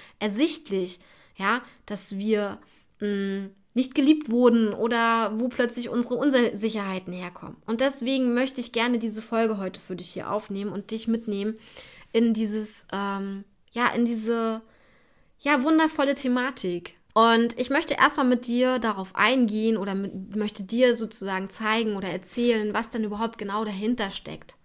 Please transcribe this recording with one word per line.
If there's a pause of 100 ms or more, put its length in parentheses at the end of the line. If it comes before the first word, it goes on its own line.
(200)
ersichtlich, (360)
ja, (240)
dass
wir, (400)
mm, (260)
nicht
geliebt
wurden
oder
wo
plötzlich
unsere
Unsicherheiten
herkommen.
Und
deswegen
möchte
ich
gerne
diese
Folge
heute
für
dich
hier
aufnehmen
und
dich
mitnehmen (560)
in
dieses,
ähm, (280)
ja,
in
diese, (800)
ja,
wundervolle
Thematik. (180)
Und
ich
möchte
erstmal
mit
dir
darauf
eingehen
oder
mit,
möchte
dir
sozusagen
zeigen
oder
erzählen,
was
denn
überhaupt
genau
dahinter
steckt.